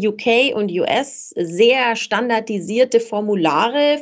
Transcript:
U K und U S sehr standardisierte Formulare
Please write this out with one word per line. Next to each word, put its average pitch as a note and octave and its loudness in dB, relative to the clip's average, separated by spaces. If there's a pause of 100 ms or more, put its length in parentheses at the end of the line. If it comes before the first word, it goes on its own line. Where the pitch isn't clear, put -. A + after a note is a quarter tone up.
U G#3 0
K A#3+ 2
und G#3 -2
U F3 -2
S - -4
sehr A3+ 2
standardisierte A3+ 0
Formulare G#3+ 0